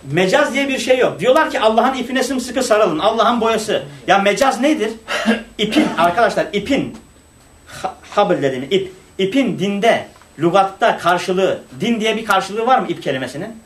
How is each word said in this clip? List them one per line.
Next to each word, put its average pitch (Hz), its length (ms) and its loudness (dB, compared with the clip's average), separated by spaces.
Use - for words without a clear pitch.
mecaz 226 420 2
diye 277 140 -2
bir 262 100 -2
şey 254 200 2
yok. 226 220 0
Diyorlar 277 300 4
ki 233 100 -2
Allah'ın 226 340 2
ipine 254 280 -2
sımsıkı 254 400 -4
sarılın. 202 360 2
Allah'ın 220 420 2
boyası. 220 420 0
Ya 185 120 4
mecaz 208 420 2
nedir? 240 300 0
<laughs> - 320 -2
İpin 220 280 2
arkadaşlar, 175 540 2
ipin. 196 440 -2
Ha-, - 280 -10
habl 175 320 0
dediğim 135 280 -2
ip. 190 220 0
İpin 190 400 0
dinde, 202 480 0
lügatta 190 600 2
karşılığı, 180 600 0
din 220 200 0
diye 220 160 0
bir 220 80 -6
karşılığı 202 420 -2
var 254 120 4
mı 185 100 -2
ip 160 140 -6
kelimesinin? 143 640 -8